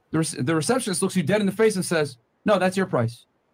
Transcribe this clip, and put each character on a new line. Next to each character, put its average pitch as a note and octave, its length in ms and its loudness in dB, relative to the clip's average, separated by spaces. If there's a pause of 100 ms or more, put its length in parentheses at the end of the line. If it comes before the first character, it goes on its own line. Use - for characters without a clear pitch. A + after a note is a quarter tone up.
(100)
The D#3 80 -2
rece-, D#3 260 -2
the D#3+ 100 0
receptionist G3 480 -2
looks F#3+ 140 -2
you E3+ 80 0
dead G3+ 160 0
in G3+ 60 0
the F#3+ 100 -2
face A3 200 4
and F3+ 80 -2
says, D#3 320 -2 (280)
"No, G3+ 140 4
that's F#3 180 0
your F#3+ 100 2
price." A#2 360 -2 (320)